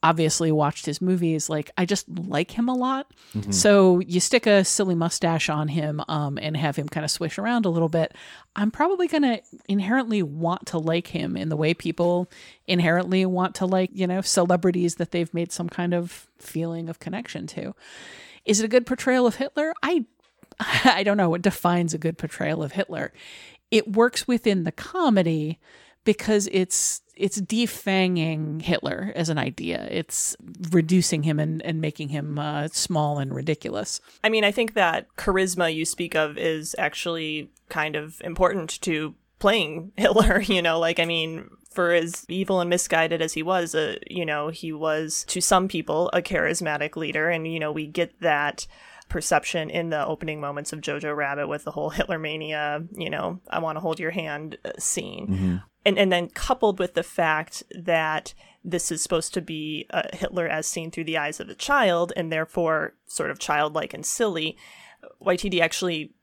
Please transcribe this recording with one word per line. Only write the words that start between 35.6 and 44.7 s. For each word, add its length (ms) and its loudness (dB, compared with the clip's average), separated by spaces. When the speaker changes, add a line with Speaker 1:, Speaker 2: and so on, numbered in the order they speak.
Speaker 3:
you 80 -2
speak 320 -4
of 220 0
is 420 -2
actually 720 -4
kind 300 -2
of 260 -10
important 580 0
to 320 -2
playing 540 2
<laughs> 40 -14
Hitler, 440 6
you 200 2
know, 180 2
like, 200 2
I 60 2
mean, 440 -4
for 220 2
as 380 0
evil 320 0
and 80 0
misguided 520 2
as 120 -4
he 100 -4
was, 320 -2
uh, 220 0
you 160 -4
know, 220 -4
he 240 -8